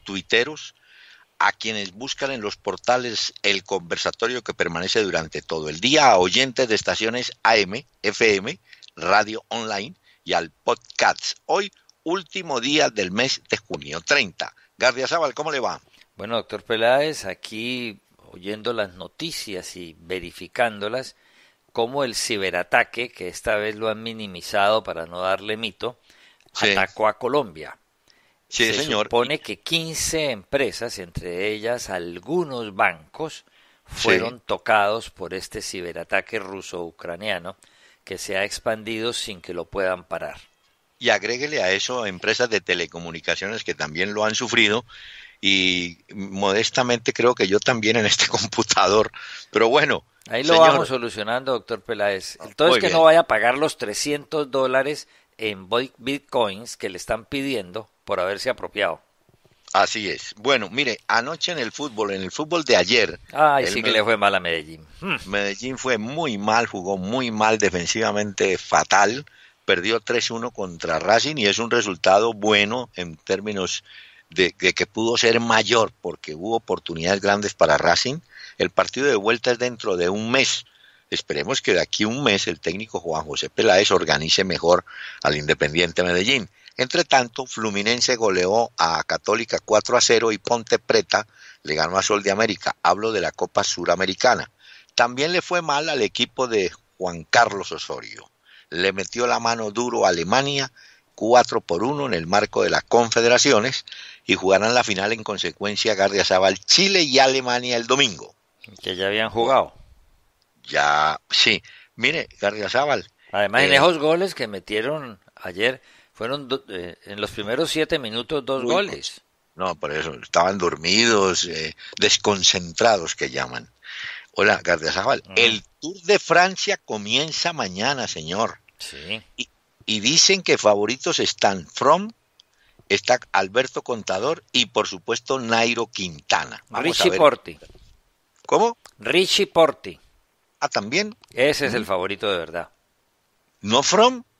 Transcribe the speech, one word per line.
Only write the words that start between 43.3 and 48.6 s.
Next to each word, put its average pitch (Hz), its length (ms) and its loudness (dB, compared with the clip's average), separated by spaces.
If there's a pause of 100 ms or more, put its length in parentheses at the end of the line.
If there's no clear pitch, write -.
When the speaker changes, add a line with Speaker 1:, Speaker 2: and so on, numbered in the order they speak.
Speaker 1:
que 87 100 -4
también 85 400 -4
lo 107 100 0
han 107 100 0
sufrido, 110 500 2 (560)
y 92 580 0 (140)
modestamente 107 1000 -2
creo 120 240 2
que 101 100 0
yo 98 140 2
también 113 360 2
en 107 100 2
este - 200 2
<laughs> - 20 0
computador, 104 840 2 (400)